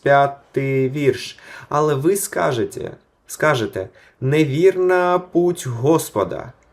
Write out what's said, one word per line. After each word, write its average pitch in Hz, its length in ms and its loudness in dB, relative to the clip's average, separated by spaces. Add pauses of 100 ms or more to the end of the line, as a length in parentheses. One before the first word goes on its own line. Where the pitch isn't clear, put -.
п'ятий 139 840 2
вірш. 139 500 -2 (300)
"Але 151 260 0
ви 156 200 0
скажете, 156 760 -4 (360)
скажете: 113 600 -2 (320)
невірна 180 960 2
путь 175 480 -2
Господа. 120 840 -2 (220)